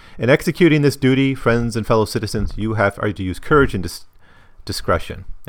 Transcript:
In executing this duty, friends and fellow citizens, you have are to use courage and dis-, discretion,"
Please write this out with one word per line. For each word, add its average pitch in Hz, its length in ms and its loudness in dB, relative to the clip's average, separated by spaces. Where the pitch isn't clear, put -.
In 117 140 2
executing 156 500 4
this 143 160 2
duty, 135 380 2
friends 117 400 0
and 110 100 -4
fellow 110 200 2
citizens, 104 520 -4
you 110 160 -2
have 101 240 0
are 104 160 -2
to 98 100 -8
use 92 140 -4
courage 143 380 2
and 90 80 -2
dis-, - 220 -8
discretion," - 600 -4